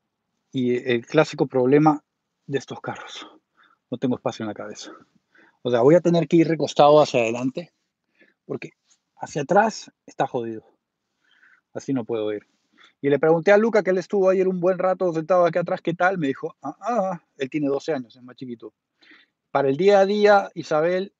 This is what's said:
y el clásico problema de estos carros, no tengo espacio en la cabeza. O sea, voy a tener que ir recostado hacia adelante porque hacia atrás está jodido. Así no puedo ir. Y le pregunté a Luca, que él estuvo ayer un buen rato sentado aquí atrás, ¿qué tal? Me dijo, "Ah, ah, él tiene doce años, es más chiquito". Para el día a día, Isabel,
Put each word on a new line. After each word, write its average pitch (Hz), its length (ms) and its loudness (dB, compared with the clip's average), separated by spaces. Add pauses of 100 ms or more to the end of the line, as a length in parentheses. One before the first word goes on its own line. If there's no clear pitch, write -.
(520)
y 123 240 -2
el 120 300 -4
clásico 151 400 0
problema 147 580 2 (420)
de 135 120 -8
estos - 220 -14
carros, - 460 -14 (640)
no 120 80 -10
tengo 123 180 -4
espacio 113 280 -8
en 110 40 -8
la 104 60 -10
cabeza. - 380 -16 (680)
O 127 80 -4
sea, 120 100 2
voy 143 160 6
a 175 40 6
tener 170 280 0
que 170 80 2
ir 165 100 6
recostado 151 540 4
hacia 135 200 2
adelante 123 520 -4 (760)
porque - 260 -12 (440)
hacia - 260 -8
atrás 202 480 0 (160)
está - 200 -4
jodido. 113 360 -8 (1120)
Así - 200 -8
no 127 120 -4
puedo 110 280 -4
ir. 104 140 -10 (540)
Y 143 100 0
le 143 80 2
pregunté 160 340 2
a 208 60 6
Luca, 220 240 2
que 185 80 -4
él 185 80 0
estuvo 190 320 0
ayer 190 180 0
un 185 120 -4
buen 180 180 0
rato 185 340 -2
sentado 160 320 2
aquí 170 140 0
atrás, 180 240 -4
¿qué 170 100 -4
tal? 180 240 0
Me 151 120 -4
dijo, 143 340 -8
"Ah, 139 180 -12
ah, 190 420 -4 (140)
él 135 140 -8
tiene 147 180 -4
doce 139 240 -4
años, 127 240 -10
es 123 60 -20
más 123 140 -20
chiquito". 120 360 -16 (800)
Para 139 180 0
el 139 80 0
día 196 240 4
a 190 60 4
día, 202 480 4
Isabel, 175 640 -4